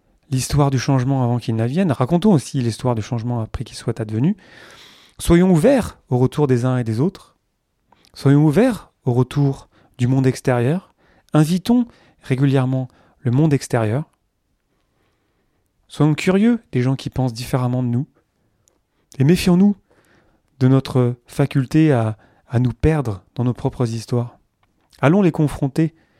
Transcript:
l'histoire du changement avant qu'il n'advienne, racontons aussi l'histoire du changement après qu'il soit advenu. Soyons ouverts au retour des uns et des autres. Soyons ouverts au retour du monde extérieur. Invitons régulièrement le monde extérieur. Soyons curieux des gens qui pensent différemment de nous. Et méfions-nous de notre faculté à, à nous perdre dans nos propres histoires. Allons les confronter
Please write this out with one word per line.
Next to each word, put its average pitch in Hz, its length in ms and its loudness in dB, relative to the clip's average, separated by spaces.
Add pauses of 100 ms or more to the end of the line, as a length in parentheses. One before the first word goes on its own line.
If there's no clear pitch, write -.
(300)
l'histoire 139 400 0
du 131 80 0
changement 131 440 0
avant 120 160 0
qu'il 113 160 -4
n'advienne, 131 380 0
racontons 165 400 0
aussi 139 300 0
l'histoire 117 320 -2
du 110 80 -4
changement 120 380 -6
après - 240 -8
qu'il - 120 -18
soit - 240 -8
advenu. 113 360 -2 (800)
Soyons 175 320 4
ouverts 214 480 2 (100)
au 127 80 0
retour 131 300 0
des 127 180 0
uns 127 140 0
et 120 60 -4
des 110 140 -4
autres. - 380 -4 (800)
Soyons 143 300 4
ouverts 190 460 0 (140)
au 127 80 0
retour 135 560 -2 (300)
du 120 80 0
monde 135 200 2
extérieur. 127 680 -2 (400)
Invitons 185 540 0 (340)
régulièrement 131 640 -2 (300)
le 123 120 -4
monde 143 220 2
extérieur. 120 580 -2 (1800)
Soyons 151 260 0
curieux 208 480 0 (100)
des 127 80 0
gens 127 160 0
qui - 140 -10
pensent 127 240 -2
différemment 123 480 -4
de 123 60 -2
nous. 120 180 -2 (1120)
Et 131 60 0
méfions-nous 180 520 2 (840)
de 127 100 2
notre 127 480 0 (100)
faculté 147 680 0
à, 110 240 0 (300)
à 123 140 -2
nous 120 120 0
perdre 139 520 -2 (100)
dans 120 100 -4
nos 123 100 0
propres 127 380 -4
histoires. 120 460 -6 (640)
Allons 175 220 2
les 170 100 2
confronter 151 640 -2 (260)